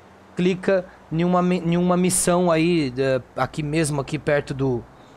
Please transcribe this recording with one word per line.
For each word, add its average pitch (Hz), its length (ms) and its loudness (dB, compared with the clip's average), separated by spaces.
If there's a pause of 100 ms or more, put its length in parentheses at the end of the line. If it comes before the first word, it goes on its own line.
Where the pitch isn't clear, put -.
(360)
clica 185 500 0 (240)
em 160 140 -2
uma 180 180 2
mi-, 180 240 0
em 170 120 2
uma 180 180 2
missão 180 560 2
aí, 160 460 2
eh, 131 240 0 (160)
aqui 131 260 -4
mesmo, 147 380 -2
aqui 131 180 -6
perto 147 340 -2
do, 127 300 -2 (340)